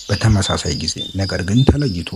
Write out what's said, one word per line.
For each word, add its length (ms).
በተመሳሳይ 680
ጊዜ 220
ነገር 280
ግን 220
ተለይቶ 520